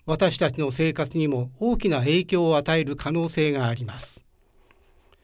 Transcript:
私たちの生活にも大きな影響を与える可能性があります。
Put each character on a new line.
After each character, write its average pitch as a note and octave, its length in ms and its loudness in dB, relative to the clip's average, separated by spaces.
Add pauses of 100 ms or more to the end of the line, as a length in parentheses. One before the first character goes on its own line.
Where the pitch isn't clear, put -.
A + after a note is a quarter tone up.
私 D#3+ 320 2
た D3+ 140 2
ち - 80 -8
の C#3+ 120 0
生 D#3+ 220 0
活 D#3+ 240 -4
に D#3 100 2
も B2+ 320 -2
大 A#3 180 2
き G3+ 120 0
な C#3+ 100 2
影 D#3+ 260 2
響 F3 240 2
を D#3 80 4
与 D#3+ 220 2
え D#3 40 0
る C#3 120 -4
可 C#3+ 160 -6
能 E3 180 -2
性 D#3 220 0
が C3+ 160 0
あ A#2 60 0
り A#2+ 120 -8
ま - 140 -12
す。 - 240 -18 (1000)